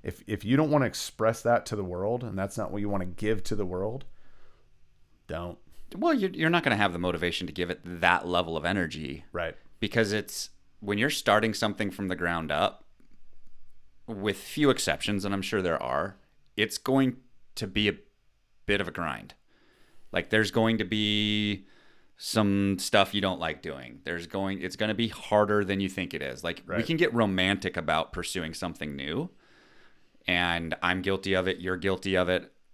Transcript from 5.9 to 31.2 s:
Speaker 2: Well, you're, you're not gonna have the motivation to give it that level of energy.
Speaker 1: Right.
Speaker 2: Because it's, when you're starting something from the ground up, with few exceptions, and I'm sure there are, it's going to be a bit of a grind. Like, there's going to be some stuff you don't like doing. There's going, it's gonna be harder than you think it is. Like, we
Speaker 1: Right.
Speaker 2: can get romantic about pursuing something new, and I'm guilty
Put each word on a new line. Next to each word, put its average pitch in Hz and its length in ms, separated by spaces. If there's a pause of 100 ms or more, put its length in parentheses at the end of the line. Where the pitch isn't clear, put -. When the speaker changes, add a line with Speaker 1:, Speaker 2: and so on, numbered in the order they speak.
Speaker 2:
Well, 311 180
you're, 196 180
you're 156 180
not 170 140
gonna 123 120
have 101 160
the 85 80
motivation 87 480
to 80 60
give 87 160
it 80 160
that 87 420
level 87 300
of 76 80
energy. 80 680
Speaker 1:
Right. 82 240 (240)
Speaker 2:
Because 104 320
it's, - 380 (320)
when 101 160
you're 120 120
starting 110 440
something 104 380
from 98 160
the 90 80
ground 85 360
up, 82 340 (1200)
with 101 300
few - 340
exceptions, 98 520
and 101 120
I'm 98 80
sure 101 180
there 85 200
are, 76 360 (400)
it's 107 220
going 135 380 (380)
to 107 120
be 104 200
a 95 60 (720)
bit 101 160
of 90 60
a 85 40
grind. 67 440 (760)
Like, 90 200
there's 110 200
going 113 280
to 107 40
be 104 840 (500)
some 98 600
stuff 101 340
you 101 80
don't 92 180
like 80 220
doing. 65 420
There's 85 240
going, 98 340
it's 90 140
gonna 107 200
be 113 140
harder 104 540
than 98 160
you 98 100
think 92 240
it 76 80
is. 65 220
Like, 85 240
we 90 80
Speaker 1:
Right. - 100
Speaker 2:
can 165 120
get 156 160
romantic 95 640
about 80 340
pursuing 85 420
something 80 420
new, 80 340 (1000)
and 85 540
I'm 90 200
guilty 95 320